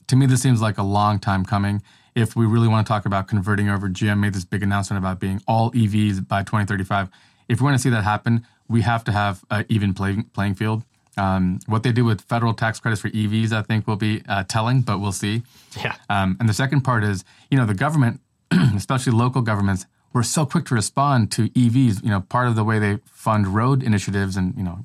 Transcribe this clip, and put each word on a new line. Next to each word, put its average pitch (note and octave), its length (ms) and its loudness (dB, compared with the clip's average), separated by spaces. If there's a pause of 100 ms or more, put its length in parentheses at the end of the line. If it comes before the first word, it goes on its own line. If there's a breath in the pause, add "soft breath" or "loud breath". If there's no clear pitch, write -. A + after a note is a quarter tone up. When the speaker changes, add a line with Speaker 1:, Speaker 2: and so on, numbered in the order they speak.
Speaker 1:
to B2+ 100 2
me, C3+ 80 6
this C3 160 4
seems A#2+ 220 2
like G#2+ 160 -2
a G#2 40 -2
long G2+ 360 2
time F#2+ 260 0
coming. G2+ 380 -2 (320 soft breath)
If A2+ 200 0
we A#2 120 2
really A#2 220 4
wanna A2 160 2
talk G#2+ 200 -2
about G2 240 -2
converting G2+ 400 0
over, G2+ 220 -2
G G#2+ 180 -2
M G#2 120 2
made G#2 120 0
this F#2 140 -6
big G2+ 160 -4
announcement G2+ 340 -2
about F#2 240 -4
being F#2+ 260 -4
all A2+ 280 2
E A#2 120 2
Vs G2+ 360 0
by G2 200 -2
twenty G#2 220 -2
thirty-five. G2 460 -4 (360 soft breath)
If A#2+ 140 -2
we C#3 60 2
wanna C3+ 120 2
see C3 120 0
that A2 140 0
happen, A2+ 420 0 (220 soft breath)
we A2+ 140 0
have A#2 220 0
to G#2+ 80 -2
have G2+ 380 -2
an G#2 180 -4
even G2+ 240 0
play-, G2 300 -2 (100)
playing G2+ 220 -2
field. A2 280 -4 (360)
Um, F#2+ 480 0
what A2 160 -2
they B2+ 100 2
do A#2+ 140 2
with G#2+ 160 0
federal A#2 320 -2
tax A2 260 -4
credits A2 220 -4
for G#2+ 60 -4
E G#2+ 180 -2
Vs, A2 260 0
I A2 80 0
think, G#2+ 260 -2
will G#2+ 100 -2
be, G#2+ 300 -2
uh, G2 180 -4
telling, A#2+ 360 0
but G#2 180 -2
we'll G2+ 140 -2
see. G#2+ 300 -4 (340 loud breath)
Speaker 2:
Yeah. - 200 -6 (120)
Speaker 1:
Um, F#2+ 320 0
and A2+ 80 2
the G#2 60 2
second C3+ 260 0
part A#2+ 240 0
is, G2 180 -2 (280 soft breath)
you C#3 80 2
know, A#2+ 80 2
the G#2 80 0
government, C3 460 0 (160)
<clears throat> - 140 -12
especially C3 600 2
local A#2+ 300 2
governments, G2+ 420 0 (300)
were A#2+ 80 2
so C#3+ 240 0
quick - 200 -2
to C3+ 80 -2
respond B2 580 2
to A2 220 0
E B2 140 4
Vs. A#2 340 2
You G#2 80 0
know, G2 120 2
part B2 260 0
of A2+ 80 2
the G#2+ 80 2
way A2 140 0
they G#2 260 0
fund G#2+ 440 -2
road B2 340 2
initiatives G2 560 0
and, F2+ 180 -2
you G2+ 60 -6
know, F2 220 -6